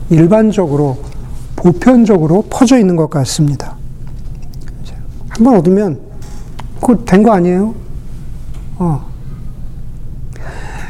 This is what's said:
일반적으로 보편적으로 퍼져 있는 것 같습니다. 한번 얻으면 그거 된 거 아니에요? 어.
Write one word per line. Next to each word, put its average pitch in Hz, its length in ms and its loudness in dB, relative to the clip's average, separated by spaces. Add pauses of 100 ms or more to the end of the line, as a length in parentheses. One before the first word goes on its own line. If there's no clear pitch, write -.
(100)
일반적으로 165 880 4 (580)
보편적으로 190 920 4
퍼져 254 300 4
있는 185 180 4
것 156 140 0
같습니다. 143 680 0 (1500)
한번 233 260 6
얻으면 185 420 2 (800)
그거 - 240 2
된 202 180 6
거 233 100 6
아니에요? 180 420 2 (1040)
어. 160 260 -2 (1900)